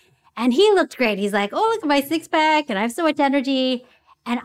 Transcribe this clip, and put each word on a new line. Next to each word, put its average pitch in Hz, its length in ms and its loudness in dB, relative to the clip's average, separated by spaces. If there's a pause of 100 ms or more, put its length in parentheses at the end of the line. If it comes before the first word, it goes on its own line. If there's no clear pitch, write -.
(360)
And 233 160 0
he 392 200 4
looked 370 260 0
great. 214 200 0
He's 202 140 -2
like, 202 220 -2
"Oh, 427 180 0
look 440 120 -4
at 302 40 -2
my 285 140 2
six 320 260 -6
pack, 311 400 2
and 202 100 -4
I 202 40 -2
have 233 100 -2
so 339 120 -4
much 302 140 0
energy." 262 680 0 (400)
And 240 180 -4